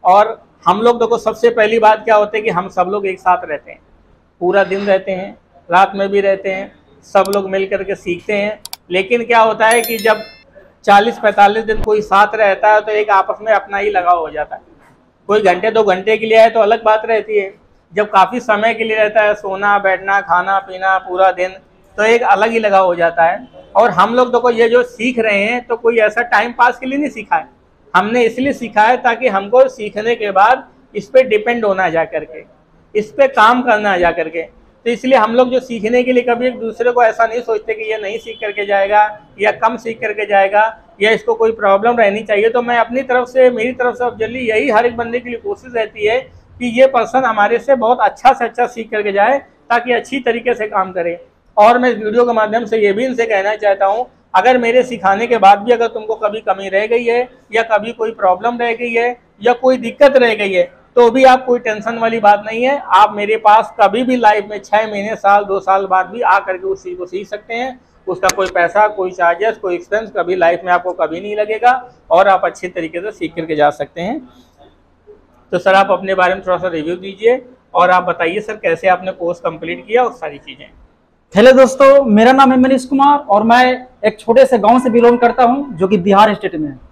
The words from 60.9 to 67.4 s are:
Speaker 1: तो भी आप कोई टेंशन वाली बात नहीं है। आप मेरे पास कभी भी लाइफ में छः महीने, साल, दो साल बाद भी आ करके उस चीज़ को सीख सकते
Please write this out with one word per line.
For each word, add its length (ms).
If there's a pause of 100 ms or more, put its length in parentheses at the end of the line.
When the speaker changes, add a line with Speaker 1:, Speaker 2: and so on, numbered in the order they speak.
Speaker 1:
तो 140
भी 140
आप 200
कोई 140
टेंशन 400
वाली 220
बात 240
नहीं 180
है। 140 (180)
आप 200
मेरे 240
पास 420
कभी 220
भी 140
लाइफ 340
में 100
छः 260
महीने, 300
साल, 280
दो 160
साल 260
बाद 200
भी 160
आ 160
करके 280
उस 180
चीज़ 140
को 80
सीख 200
सकते 280